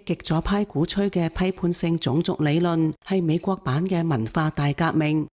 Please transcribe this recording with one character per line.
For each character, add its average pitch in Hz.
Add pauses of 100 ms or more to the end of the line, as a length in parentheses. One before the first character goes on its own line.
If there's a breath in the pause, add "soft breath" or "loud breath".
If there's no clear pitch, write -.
極 170
左 160
派 202
鼓 165
吹 202
嘅 170
批 185
判 175
性 165
種 156
族 -
理 151
論 160 (120)
係 190
美 160
國 190
版 143
嘅 175
文 123
化 156
大 143
革 165
命。 156